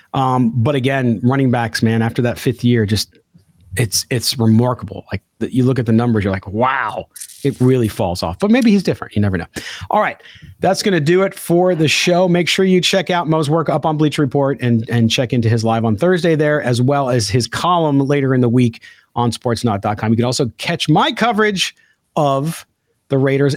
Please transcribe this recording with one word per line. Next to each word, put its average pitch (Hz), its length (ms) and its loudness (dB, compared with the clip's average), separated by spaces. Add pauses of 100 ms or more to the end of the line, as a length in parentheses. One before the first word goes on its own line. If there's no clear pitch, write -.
(140)
Um, 127 400 2
but 131 200 2
again, 131 480 0
running 131 280 2
backs, 117 320 -2
man, 113 200 2
after 113 200 -2
that 117 160 -2
fifth - 240 -4
year, 120 240 2
just 104 320 -4 (580)
it's, - 340 -4
it's 131 280 -4
remarkable. 113 760 0
Like, 101 100 -6 (160)
the, - 160 -6
you 127 100 2
look 127 140 2
at 117 80 -2
the 117 60 2
numbers, 110 320 2
you're 98 80 0
like, 95 160 -6
"Wow," 113 580 -2 (380)
it 139 160 -2
really 127 280 4
falls 92 340 -4
off. 87 160 -4
But 208 120 0
maybe 233 200 4
he's 196 120 4
different. - 320 -6
You 104 80 0
never 95 140 0
know. 85 100 -6 (440)
All 214 100 0
right, 175 200 -4 (400)
that's 185 220 0
gonna 190 180 0
do 175 220 2
it 190 120 -2
for 180 400 2
the 156 140 2
show. 175 380 2
Make 175 220 2
sure - 160 0
you 185 160 4
check 180 300 -2
out 175 180 -2
Mo's 156 220 0
work 160 180 0
up 151 160 0
on 156 140 0
Bleacher 151 240 0
Report 139 400 0
and, 117 260 0
and 113 220 2
check 127 240 -2
into 117 160 2
his 113 120 0
live 113 220 0
on 107 120 0
Thursday 175 380 2
there, 151 280 0
as 123 180 0
well 135 300 0
as 123 180 0
his 120 180 0
column 165 540 0
later 135 340 0
in 127 60 2
the 123 80 2
week 120 340 0 (320)
on 117 160 0
sportsnaut 110 520 -2
dot 107 160 -2
com. 110 120 -2
You 113 60 2
can 117 80 0
also 127 320 -2
catch - 320 -6
my 214 240 2
coverage 214 640 -2 (400)
of 143 500 -2 (420)
the 139 100 2
Raiders 139 380 2